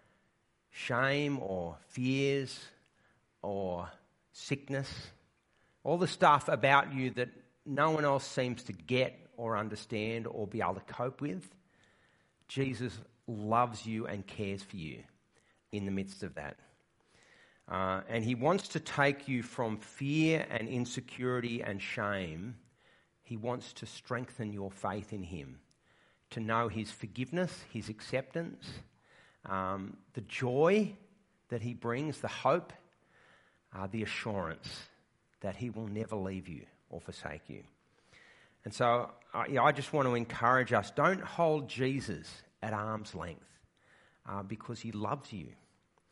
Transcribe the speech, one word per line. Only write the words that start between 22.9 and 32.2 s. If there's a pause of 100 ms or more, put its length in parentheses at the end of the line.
He
wants
to
strengthen
your
faith
in
him, (680)
to
know
his
forgiveness, (140)
his
acceptance, (800)
um, (200)
the
joy (560)
that
he
brings,
the